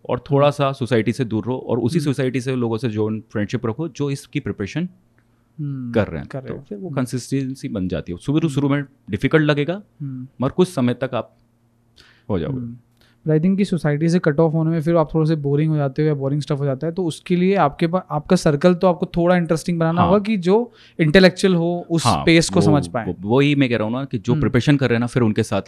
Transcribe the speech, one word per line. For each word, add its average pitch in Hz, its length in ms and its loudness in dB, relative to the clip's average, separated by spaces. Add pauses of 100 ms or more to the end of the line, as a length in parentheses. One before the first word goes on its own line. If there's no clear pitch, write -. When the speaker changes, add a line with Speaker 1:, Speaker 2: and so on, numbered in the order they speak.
Speaker 1:
और 120 220 -4
थोड़ा 143 160 4
Speaker 2:
हम्म। 143 40 4
Speaker 1:
सा 135 200 0
सोसाइटी 117 400 0
से 131 140 -4
दूर 107 200 -4
रहो 127 120 -4
और 117 220 -2
उसी 123 180 0
Speaker 2:
हम्म। 147 80 0
Speaker 1:
सोसाइटी 131 360 -2
से 131 140 -6
लोगों 117 220 -2
से 117 120 -4
जो 107 320 -4 (100)
फ्रेंडशिप 110 340 -4
रखो, 117 220 -6
जो 143 240 -6
इसकी - 280 -8
प्रिपरेशन 147 500 -6 (680)
Speaker 2:
हम्म, 135 320 -8
Speaker 1:
कर 110 160 0
रहे 80 120 -8
हैं। 67 80 -12
Speaker 2:
कर - 120 -12
रहे 131 80 -14
Speaker 1:
तो - 80 -10
Speaker 2:
हैं। - 140 -16
Speaker 1:
फिर 208 80 -12
वो 190 100 -12
Speaker 2:
हम्म। 143 80 -10
Speaker 1:
कंसिस्टेंसी 131 720 -6
बन 98 180 -4
जाती 85 240 -6
है। 87 60 -8
शुरू, 143 200 -2
Speaker 2:
हम्म। 160 120 2
Speaker 1:
शुरू 139 200 0
में 143 160 -2 (240)
डिफिकल्ट 139 340 2
लगेगा, 147 380 -2 (200)
Speaker 2:
हम्म। 131 260 -10 (140)
Speaker 1:
मगर 135 100 -2
कुछ 185 160 2
समय 123 260 -2
तक 123 200 -6
आप - 240 -8 (920)
हो 101 100 -2
जाओगे। 127 180 -4
Speaker 2:
हम्म। 120 200 -10 (500)
But 156 100 2
I 156 40 2
think 190 160 2
कि 202 80 2
सोसाइटी 156 440 -2
से 175 100 2
कट 156 200 2
ऑफ 165 140 2
होने 160 180 0
में 165 100 -2
फिर 165 140 0
आप 160 180 2
थोड़े 160 140 2
से 160 80 2
बोरिंग 147 360 0
हो 151 60 0
जाते 139 240 -2
हो 156 60 2
या 151 60 0
बोरिंग 139 280 -2
स्टफ 139 180 -4
हो 143 60 -2
जाता 139 220 -4
है, 170 60 -6
तो 185 120 -4
उसके 165 300 -4
लिए 180 200 2
आपके 165 320 2
पास, 180 140 0 (100)
आपका 151 240 2
सर्कल 175 380 4
तो 180 140 2
आपको 175 180 0
थोड़ा 175 300 2
इंटरेस्टिंग 170 440 -2
बनाना 165 220 2
Speaker 1:
हाँ। 170 60 4
Speaker 2:
होगा 190 120 4
कि 214 180 -2
जो 196 340 0 (280)
इंटेलेक्चुअल 180 560 6
हो, 175 360 -2
उस 165 140 0
Speaker 1:
हाँ, 92 160 4
Speaker 2:
स्पेस 160 280 4
को 95 60 -6
Speaker 1:
वो, 90 60 4
Speaker 2:
समझ 95 260 4
पाए। 107 180 -6
Speaker 1:
वो, 98 320 -2
वही 143 180 4
मैं 139 140 2
कह 117 80 0
रहा 107 100 -2
हूँ 113 60 -4
ना 131 120 -6
कि 135 120 -8
जो 110 160 -2
Speaker 2:
हम्म। 156 80 2
Speaker 1:
प्रिपरेशन 135 360 4
कर 131 120 0
रहे 117 60 2
हैं 117 40 0
ना, 120 80 -2
फिर 123 160 0
उनके 110 200 2
साथ 98 240 -2